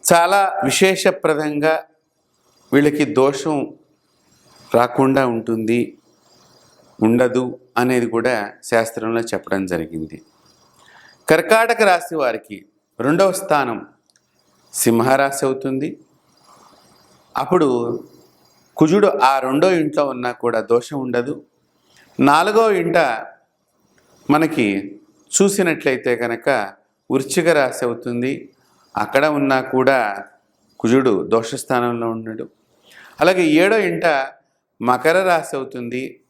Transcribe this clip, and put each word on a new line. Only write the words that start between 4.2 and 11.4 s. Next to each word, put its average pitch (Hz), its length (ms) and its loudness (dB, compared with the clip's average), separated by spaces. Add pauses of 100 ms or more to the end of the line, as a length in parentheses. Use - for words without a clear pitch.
రాకుండా 131 460 2 (120)
ఉంటుంది, 113 460 -2 (1300)
ఉండదు 123 380 2 (360)
అనేది 123 340 0
కూడా 117 200 0 (360)
శాస్త్రంలో 113 500 -2 (120)
చెప్పడం 95 300 -4 (100)
జరిగింది. 80 440 -8 (1120)
కర్కాటక 220 500 4 (100)